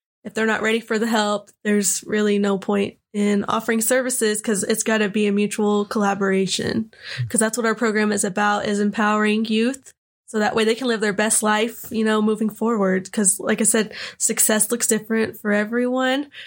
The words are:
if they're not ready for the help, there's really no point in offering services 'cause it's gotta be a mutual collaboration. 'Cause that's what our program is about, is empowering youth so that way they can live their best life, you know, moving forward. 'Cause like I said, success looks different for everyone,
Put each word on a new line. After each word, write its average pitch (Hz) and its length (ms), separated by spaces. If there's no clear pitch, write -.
if - 120
they're 220 100
not 220 160
ready 220 180
for 220 200
the 233 80
help, 208 420
there's 208 420
really 208 320
no 202 220
point 202 360
in 208 340
offering 226 360
services 240 580
'cause 208 240
it's 220 200
gotta 214 260
be 208 160
a 208 60
mutual 208 520
collaboration. 196 1080
'Cause - 120
that's 220 180
what 233 80
our 220 80
program 214 380
is 202 120
about, 208 440
is 208 120
empowering 214 640
youth 226 480
so 226 100
that 208 160
way 226 100
they 220 120
can 262 120
live 226 140
their 208 100
best 214 300
life, 214 480
you 220 140
know, 220 180
moving 214 300
forward. 202 600
'Cause 208 280
like 220 220
I - 20
said, 214 300
success 220 500
looks - 160
different 220 560
for 208 100
everyone, 247 760